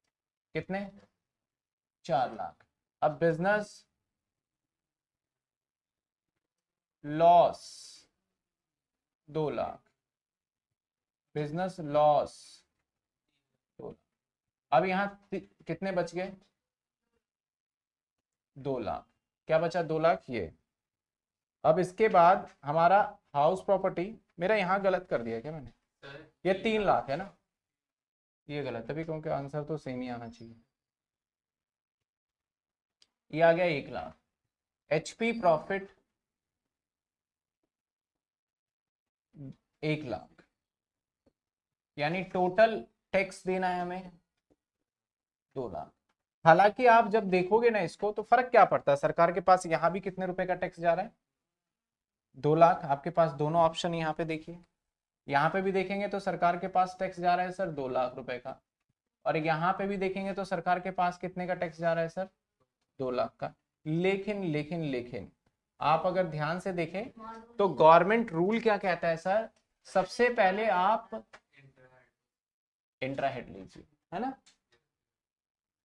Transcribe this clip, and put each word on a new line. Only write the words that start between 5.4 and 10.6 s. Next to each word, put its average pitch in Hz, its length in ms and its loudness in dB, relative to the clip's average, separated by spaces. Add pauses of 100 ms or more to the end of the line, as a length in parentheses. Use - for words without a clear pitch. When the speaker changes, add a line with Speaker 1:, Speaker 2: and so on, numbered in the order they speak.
Speaker 1:
लॉस 156 600 6 (1600)
दो 151 220 -2
लाख, - 300 -6 (1500)